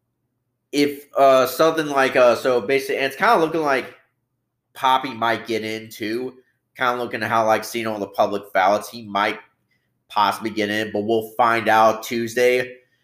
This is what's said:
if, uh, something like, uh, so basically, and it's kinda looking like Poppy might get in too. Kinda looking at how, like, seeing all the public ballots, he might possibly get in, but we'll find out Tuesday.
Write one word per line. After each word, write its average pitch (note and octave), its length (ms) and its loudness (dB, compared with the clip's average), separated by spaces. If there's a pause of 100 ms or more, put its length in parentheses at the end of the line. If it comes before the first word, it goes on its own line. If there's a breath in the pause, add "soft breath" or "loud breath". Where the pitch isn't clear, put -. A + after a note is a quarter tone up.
(720)
if, C#3+ 440 -2
uh, C3 320 6
something D#3 400 0
like, C3+ 280 0
uh, B2 200 6
so B2 260 2
basically, C3+ 360 -2
and C3+ 80 0
it's C3 100 -4
kinda G#3+ 220 2
looking D#3+ 240 0
like C3+ 340 -2 (800)
Poppy C3 420 0
might A2+ 320 -2
get A2 160 -4
in A2 260 -10
too. A#2 480 -8 (400 soft breath)
Kinda B2 240 -2
looking A2+ 220 -6
at G#2+ 60 -4
how, A2+ 180 2
like, A2 160 2
seeing A2+ 240 -6
all G#2+ 100 -6
the G2+ 100 -6
public G2+ 460 -2
ballots, G2 360 2
he A#2 180 -16
might G2+ 320 -2 (720)
possibly G#2 420 -2
get G#2 180 -4
in, G#2+ 220 -4
but G#2 100 -4
we'll A2 300 -2
find A2+ 360 0
out A2 360 4
Tuesday. B2 720 0 (260 soft breath)